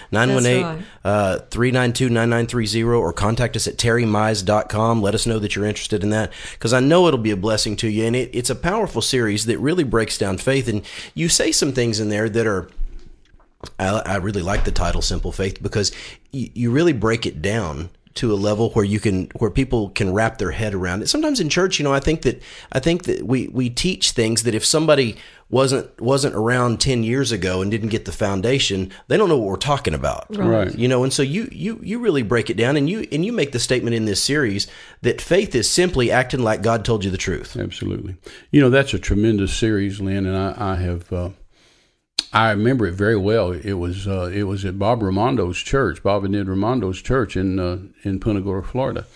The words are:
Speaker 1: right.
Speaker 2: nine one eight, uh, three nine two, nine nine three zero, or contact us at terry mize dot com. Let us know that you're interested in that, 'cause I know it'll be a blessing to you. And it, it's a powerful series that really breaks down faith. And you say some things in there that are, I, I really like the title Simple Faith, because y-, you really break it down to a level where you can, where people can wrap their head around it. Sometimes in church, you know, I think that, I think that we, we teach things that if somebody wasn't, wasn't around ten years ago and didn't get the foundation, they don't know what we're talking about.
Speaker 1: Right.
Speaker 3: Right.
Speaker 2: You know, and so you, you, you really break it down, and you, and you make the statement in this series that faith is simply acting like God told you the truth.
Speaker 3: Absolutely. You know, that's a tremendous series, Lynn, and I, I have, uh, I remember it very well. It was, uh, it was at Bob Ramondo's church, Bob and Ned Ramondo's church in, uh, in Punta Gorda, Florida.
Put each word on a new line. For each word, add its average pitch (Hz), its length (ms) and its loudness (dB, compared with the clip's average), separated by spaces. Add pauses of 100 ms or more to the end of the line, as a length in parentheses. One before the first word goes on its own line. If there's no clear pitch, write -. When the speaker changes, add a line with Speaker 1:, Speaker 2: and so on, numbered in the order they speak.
(120)
Speaker 1:
right. 110 160 4
Speaker 2:
nine 131 80 2
one 123 100 4
eight, 160 380 0 (220)
uh, 101 340 2 (100)
three 120 220 0
nine 123 220 2
two, 131 160 0
nine 117 200 2
nine 117 180 2
three 120 180 -2
zero, 117 340 2
or 87 140 0
contact 117 420 0
us - 120 -2
at - 100 -6
terry 120 280 2
mize 107 380 2
dot 104 260 2
com. 113 320 2
Let 101 140 2
us 104 100 0
know 110 140 0
that 104 160 -4
you're 101 100 -2
interested 104 380 -2
in 104 60 0
that, 107 220 0 (280)
'cause 117 140 0
I 127 80 4
know 170 260 6
it'll 135 120 2
be 110 120 0
a 101 60 0
blessing 104 400 0
to 113 120 -2
you. 110 160 0
And 113 100 0
it, 123 180 -2
it's 123 160 -4
a 120 60 -2
powerful 175 460 -2
series 110 440 0
that 104 140 0
really 156 260 0
breaks 113 320 0
down 95 200 -2
faith. 131 300 0
And 104 140 -2 (320)
you 160 160 -2
say - 240 2
some 147 200 2
things 117 280 0
in 107 80 0
there 107 200 0
that 113 180 0
are, 92 200 -2 (1120)
I, 95 80 0 (180)
I 95 120 -2
really 98 240 -2
like 95 240 0
the 98 60 0
title 87 300 2
Simple 90 300 -2
Faith, 95 300 -4
because 101 300 -2 (420)
y-, 135 200 -6
you 120 180 0
really 160 220 4
break 113 320 0
it 76 160 -6
down 87 480 -4 (260)
to 117 160 0
a 104 40 4
level 104 360 2
where 104 140 2
you 101 140 0
can, 95 260 0 (140)
where 107 120 0
people 123 380 0
can 92 240 -2
wrap 110 240 0
their 90 140 -2
head 107 220 -4
around 92 280 -2
it. - 80 -4
Sometimes 302 320 0
in 151 80 0
church, 180 300 2
you 147 40 0
know, 139 100 2
I 139 60 2
think 160 220 0
that, - 200 0 (300)
I - 80 0
think 170 240 0
that - 200 -2
we, 117 260 0
we 123 200 -2
teach - 420 -2
things 110 320 0
that 113 120 0
if 107 100 -2
somebody 147 520 4 (320)
wasn't, 131 500 0
wasn't 135 340 2
around 120 460 2
ten 123 240 2
years 117 300 0
ago 92 280 0
and 101 80 0
didn't 110 200 -2
get 107 160 -2
the 98 80 -8
foundation, 98 760 0 (200)
they 143 80 4
don't 208 100 4
know 156 100 4
what 107 120 0
we're 92 80 -2
talking 127 360 -2
about. 69 400 -4
Speaker 1:
Right. 113 140 0 (200)
Speaker 3:
Right. - 120 -6
Speaker 2:
You 120 80 2
know, 127 160 2
and 131 80 0
so 143 120 0
you, 165 280 -4
you, 220 320 -6
you 214 160 -6
really 165 240 2
break 107 260 0
it 113 60 -2
down, 123 220 2
and 143 120 2
you, 214 220 -4
and 156 140 0
you 233 80 -4
make 180 180 -2
the 120 80 -4
statement 117 380 0
in 110 80 0
this 101 180 0
series 123 440 0 (340)
that 117 180 0
faith 196 340 2
is 117 160 2
simply 131 400 2
acting 127 300 2
like 110 220 2
God 113 240 0
told 110 180 2
you 95 80 0
the 92 60 -4
truth. - 400 -6
Speaker 3:
Absolutely. 95 580 -6 (340)
You 147 120 6
know, 131 80 6
that's 135 240 2
a 92 60 -2
tremendous 101 540 2
series, 101 460 0
Lynn, 98 260 -2
and 95 120 -2
I, 98 340 -4
I 92 60 -2
have, 87 340 -4
uh, 90 180 -4 (1040)
I 113 180 4
remember 110 360 2
it 87 80 -4
very 104 200 2
well. 98 380 2
It 98 200 -6
was, 92 360 -4
uh, 90 240 -2
it 104 100 -2
was 98 220 -4
at 95 120 -4
Bob 113 240 0
Ramondo's 98 580 0
church, 127 440 0
Bob 101 220 2
and 98 80 0
Ned 101 140 0
Ramondo's 98 540 -2
church 123 360 0
in, 95 220 0
uh, 90 180 -2 (260)
in 98 160 -2
Punta 101 220 0
Gorda, 95 260 -4
Florida. - 380 -4 (100)